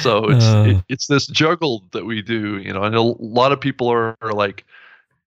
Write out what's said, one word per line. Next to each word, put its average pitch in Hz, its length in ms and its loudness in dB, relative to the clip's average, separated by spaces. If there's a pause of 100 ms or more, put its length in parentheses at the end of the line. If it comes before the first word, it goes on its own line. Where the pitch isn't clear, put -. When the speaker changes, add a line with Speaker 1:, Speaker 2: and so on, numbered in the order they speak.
Speaker 1:
So 110 300 0
it's, 120 140 6
Speaker 2:
Uh. 107 240 4
Speaker 1:
it, 98 200 2
it's - 200 -8
this 143 180 2
juggle 156 680 -2
that 104 140 -8
we 110 160 -6
do, 104 360 -4
you 95 140 -10
know, 98 120 -4
and 107 100 0
a 117 80 2
lot 117 500 0
of 135 80 -2
people 131 320 -2
are, 113 300 -2
are 110 100 -6
like, 101 320 -4 (640)